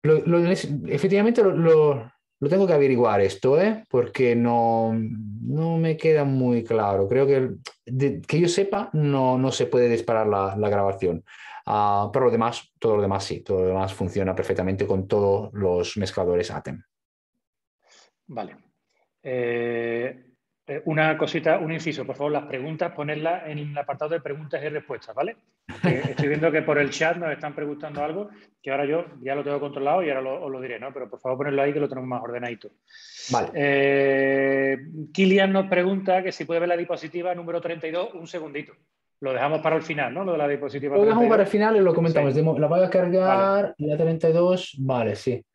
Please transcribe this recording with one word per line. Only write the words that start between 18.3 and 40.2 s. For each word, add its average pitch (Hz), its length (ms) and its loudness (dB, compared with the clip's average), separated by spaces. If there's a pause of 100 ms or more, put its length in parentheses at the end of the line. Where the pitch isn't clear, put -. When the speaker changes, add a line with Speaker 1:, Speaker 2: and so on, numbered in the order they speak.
Speaker 2:
Eh, 120 1000 -4 (420)
eh, 143 200 -8
una 156 320 2
cosita, 160 400 0
un 165 160 -4
inciso, 156 320 -6
por - 100 -8
favor, 147 160 -4
las 143 140 -4
preguntas, 156 480 -6
ponerlas 151 540 -4
en 151 100 -10
el 147 200 -8
apartado 147 340 -6
de 165 100 -4
preguntas 147 420 -8
y 151 60 -6
respuestas, 139 440 -10
¿vale? 170 220 -4 (460)
Que 180 80 2 (100)
Speaker 1:
<laughs> 135 120 -4
Speaker 2:
estoy 147 180 -2
viendo 151 200 2
que 151 120 0
por 147 160 0
el 143 120 2
chat 165 280 -2
nos 165 160 -6
están 147 200 -10
preguntando 147 480 -8
algo, 180 280 -6 (320)
que 139 100 -8
ahora 139 140 0
yo 160 180 0 (180)
ya 135 140 -4
lo 143 80 -4
tengo 143 160 -4
controlado 143 440 -2
y 156 60 -2
ahora 131 120 -2
lo, 135 240 -6
os 139 40 -8
lo 131 120 -10
diré, 123 180 -10
¿no? 131 140 -12
Pero 123 160 -12
por 123 100 -16
favor, 131 200 -4
ponerlo 139 220 0
ahí 143 120 2
que 147 80 -2
lo 143 80 -2
tenemos 127 180 -8
más 120 160 -6
ordenadito. 120 480 -10 (580)
Speaker 1:
Vale. 120 240 0
Speaker 2:
Eh, 135 1200 2 (340)
Kilian 190 400 4
nos 190 160 0
pregunta 190 560 2
que 185 80 -4
si 160 140 -10
puede 165 160 0
ver 175 80 -2
la 175 80 2
diapositiva 170 580 -6
número 170 240 -6
treinta 165 280 -8
y 160 40 -6
dos, 180 220 -4
un 165 140 -14
segundito. 151 440 -10 (480)
Lo 135 140 -4
dejamos 147 280 0
para 160 140 2
el 160 60 0
final, 147 320 -4
¿no? 180 100 -6